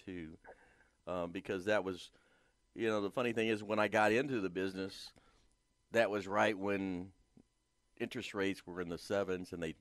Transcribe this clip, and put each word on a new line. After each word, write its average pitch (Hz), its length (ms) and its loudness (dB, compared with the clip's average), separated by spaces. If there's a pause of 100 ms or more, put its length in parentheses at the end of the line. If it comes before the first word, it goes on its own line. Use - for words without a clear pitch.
two, 82 320 -10 (720)
um, 87 240 -2
because 92 340 -4
that 104 180 4
was, 92 280 -6 (640)
you 113 140 0
know, 107 120 2
the 101 80 0
funny 120 240 0
thing 113 140 2
is 107 160 2
when 104 160 0
I 107 80 6
got 107 240 6
into 127 280 2
the 92 120 0
business, 95 640 -4 (800)
that 113 180 4
was 101 160 -2
right 107 280 4
when 95 520 -2 (920)
interest 113 360 -6
rates 98 320 0
were 87 140 -6
in 85 80 -4
the 82 100 -4
sevens 92 520 -2
and 85 120 -6
they 82 180 -2